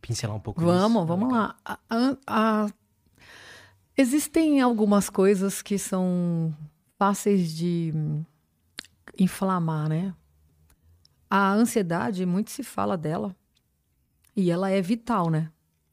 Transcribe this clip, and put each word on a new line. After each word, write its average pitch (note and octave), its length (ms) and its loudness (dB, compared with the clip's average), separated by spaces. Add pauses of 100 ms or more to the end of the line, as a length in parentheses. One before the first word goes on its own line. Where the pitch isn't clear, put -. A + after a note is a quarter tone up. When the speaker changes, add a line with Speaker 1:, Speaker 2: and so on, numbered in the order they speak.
Speaker 1:
pincelar A2 340 -6
um G#2+ 40 -6
pouco A2 220 -6
Speaker 2:
Vamos, F3+ 320 4 (100)
Speaker 1:
nisso. - 20 -2
Speaker 2:
vamos F3+ 260 0
Speaker 1:
Legal. A#3 160 2
Speaker 2:
lá. - 160 -10
A, - 160 -10 (100)
a, B3+ 280 0 (100)
a... G#3+ 420 2 (1300)
Existem C#4+ 680 2
algumas G#3+ 480 2
coisas F#3+ 520 2
que G3+ 180 -4
são F3 760 -2 (460)
fáceis G3 540 2
de, E3+ 420 -2
hum, D3+ 280 -4 (920)
inflamar, F3 720 0
né? F3 240 -2 (1160)
A G3 240 2
ansiedade, G3+ 720 0
muito F#3 260 -2
se C#4 120 -12
fala G3+ 340 -4
dela, F3 380 -4 (1000)
e F3+ 160 2
ela F#3+ 180 0
é F#3+ 120 2
vital, G3+ 480 0
né? D#3+ 200 0 (440)